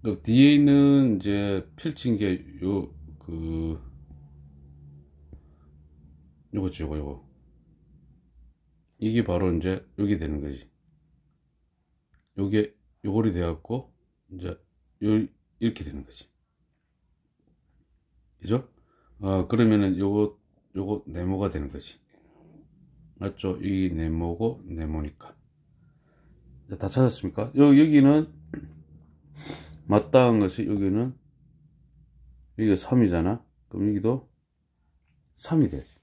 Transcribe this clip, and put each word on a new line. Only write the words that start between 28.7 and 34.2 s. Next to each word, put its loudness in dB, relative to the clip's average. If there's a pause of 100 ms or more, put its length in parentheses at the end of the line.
마땅한 4
것이, -2
여기는, -2 (1400)
여기가 2
삼이잖아. 0 (240)
그럼 -4
여기도 -4 (1040)